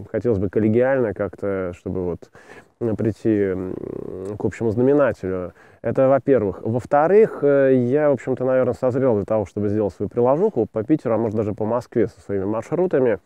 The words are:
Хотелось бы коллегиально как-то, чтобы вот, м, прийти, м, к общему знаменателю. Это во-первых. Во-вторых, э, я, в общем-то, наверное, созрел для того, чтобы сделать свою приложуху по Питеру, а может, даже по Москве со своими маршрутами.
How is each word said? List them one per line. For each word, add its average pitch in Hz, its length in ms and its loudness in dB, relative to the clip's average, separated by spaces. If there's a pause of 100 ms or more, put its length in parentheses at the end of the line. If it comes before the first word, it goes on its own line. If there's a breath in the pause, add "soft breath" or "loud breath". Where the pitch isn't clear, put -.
(120)
Хотелось 107 280 0
бы 101 100 -2
коллегиально 117 640 2
как-то, 95 640 -6
чтобы 92 260 -6
вот, 85 260 -8 (520 loud breath)
м, 110 160 -2
прийти, 110 320 -2
м, 95 460 0 (640)
к - 60 -6
общему 110 280 -2
знаменателю. 104 840 0 (280 soft breath)
Это 131 280 2
во-первых. 120 540 2
Во-вторых, 151 800 2
э, 139 320 4
я, 131 340 2
в 143 40 4
общем-то, 127 300 -4
наверное, 127 300 2
созрел 127 420 0
для 98 100 -2
того, 107 200 0
чтобы 104 240 -4
сделать 101 240 0
свою 101 160 -6
приложуху 127 600 2
по 110 140 -4
Питеру, 139 300 0
а 107 40 2
может, 110 200 -2
даже 104 160 -2
по 110 100 -6
Москве 117 440 -2
со - 120 -16
своими 98 240 -6
маршрутами. 127 840 0